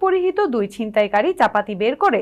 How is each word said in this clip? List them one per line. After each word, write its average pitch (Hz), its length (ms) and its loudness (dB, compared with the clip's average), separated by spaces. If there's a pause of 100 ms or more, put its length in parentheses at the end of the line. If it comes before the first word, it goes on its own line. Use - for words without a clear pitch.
পরিহিত 370 360 0 (140)
দুই 214 120 0 (100)
ছিনতাইকারী 214 540 0 (100)
চাপাতি 208 420 0
বের 240 220 0
করে 262 180 2